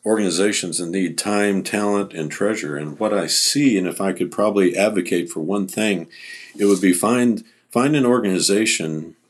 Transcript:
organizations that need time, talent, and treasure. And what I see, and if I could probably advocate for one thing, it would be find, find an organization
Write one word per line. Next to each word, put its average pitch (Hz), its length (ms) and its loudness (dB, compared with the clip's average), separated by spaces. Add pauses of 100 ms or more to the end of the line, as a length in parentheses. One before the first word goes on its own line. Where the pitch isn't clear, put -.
organizations 98 720 0
that 87 100 -6
need 87 280 -2
time, 101 460 0
talent, 101 500 -2
and 80 160 -6
treasure. 78 460 -2
And 76 240 -8
what 107 140 0
I 90 140 0
see, 135 500 2
and 92 100 0
if 85 140 -6
I 98 100 0
could 90 200 -4
probably 101 440 2
advocate 95 540 0
for - 100 -10
one 95 260 -2
thing, 98 440 -2 (500)
it 104 60 2
would 98 160 4
be 95 100 4
find, 113 540 2 (260)
find 139 240 2
an 135 100 2
organization 92 1120 0 (140)